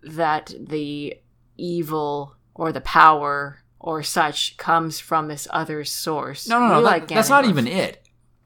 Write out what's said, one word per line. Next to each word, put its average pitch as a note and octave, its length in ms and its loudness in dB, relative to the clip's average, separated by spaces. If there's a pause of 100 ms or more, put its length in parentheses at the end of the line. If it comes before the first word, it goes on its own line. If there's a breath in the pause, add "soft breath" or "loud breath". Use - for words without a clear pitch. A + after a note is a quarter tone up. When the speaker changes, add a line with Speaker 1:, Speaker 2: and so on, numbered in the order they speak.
Speaker 1:
that D#3 540 -4
the D3 560 -8 (420)
evil D3+ 800 -6 (200)
or D#3+ 180 -4
the C3 80 -8
power C#3+ 800 4 (200)
or D#3 240 -8
such - 540 -2
comes E3 420 0
from D#3 300 -2
this D3 220 -12
other D#3 340 -4
source. C#3+ 640 -8
Speaker 2:
No, A#3 100 2
no, A#3+ 100 4
no, E3 100 4
Speaker 1:
You A#3 60 6
Speaker 2:
that, - 60 6
Speaker 1:
like D#3+ 180 0
Speaker 2:
that's A3 200 0
not C#4 160 6
Speaker 1:
Ganondorf. A#3+ 60 2
Speaker 2:
even C3+ 160 2
it. D3+ 320 -4 (480)